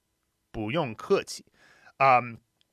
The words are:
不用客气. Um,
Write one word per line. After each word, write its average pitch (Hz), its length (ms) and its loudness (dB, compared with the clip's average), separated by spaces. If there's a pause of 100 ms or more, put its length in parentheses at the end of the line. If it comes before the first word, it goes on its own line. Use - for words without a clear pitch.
(520)
不 110 200 -6
用 139 220 -4
客 - 300 0
气. - 220 -14 (540)
Um, 123 400 2 (340)